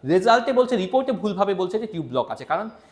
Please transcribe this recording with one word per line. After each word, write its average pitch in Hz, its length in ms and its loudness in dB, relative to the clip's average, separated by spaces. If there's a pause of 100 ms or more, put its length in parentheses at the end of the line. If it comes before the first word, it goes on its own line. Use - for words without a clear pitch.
রেজাল্টে 226 480 4
বলছে, 247 240 2
রিপোর্টে 254 360 0
ভুলভাবে 196 420 -2
বলছে 185 240 -2
যে 220 80 -6
টিউব 170 200 -8
ব্লক 123 240 -2
আছে, 113 140 -10
কারণ 196 260 -4 (220)